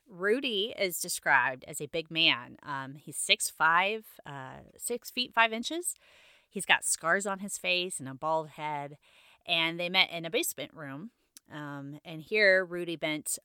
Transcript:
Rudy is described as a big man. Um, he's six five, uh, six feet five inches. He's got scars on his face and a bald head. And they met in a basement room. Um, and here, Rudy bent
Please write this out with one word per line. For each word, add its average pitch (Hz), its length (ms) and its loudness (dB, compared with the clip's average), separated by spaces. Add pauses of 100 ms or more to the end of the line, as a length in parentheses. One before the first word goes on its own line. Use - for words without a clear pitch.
Rudy 214 720 0
is 185 220 -2
described 135 640 2
as 160 140 -10
a 151 80 -6
big 165 200 -6
man. 139 540 2
Um, 135 320 -8
he's 147 220 -16
six - 340 2
five, 185 540 4 (200)
uh, 135 360 -12 (160)
six - 340 -8
feet - 240 -6
five 226 180 6
inches. 302 440 -6 (520)
He's - 160 -8
got - 220 4
scars 185 400 0
on 190 140 -4
his 202 180 -8
face 180 420 -2
and 131 80 -10
a 135 60 -10
bald 156 360 -2
head. 147 460 -8 (480)
And 165 340 0
they 175 120 -4
met 185 200 2
in 170 140 -8
a 165 60 -8
basement 160 420 -4
room. 151 380 -12 (420)
Um, 143 500 -10
and 160 200 -12
here, 190 420 4
Rudy 170 320 -4
bent 156 480 -4